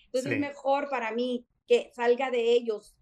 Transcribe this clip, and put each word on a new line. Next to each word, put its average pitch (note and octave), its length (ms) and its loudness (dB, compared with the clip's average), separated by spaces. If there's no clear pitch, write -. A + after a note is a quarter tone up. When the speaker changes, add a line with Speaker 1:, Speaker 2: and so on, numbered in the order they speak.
Speaker 1:
Entonces, B3+ 260 -6
es C#4 60 -2
Speaker 2:
Sí. C#4+ 40 0
Speaker 1:
mejor C#4 480 -2
para A#3 220 -4
mí A#3+ 340 -4
que A#3+ 280 2
salga A#3+ 360 2
de A#3 220 2
ellos A#3 480 -2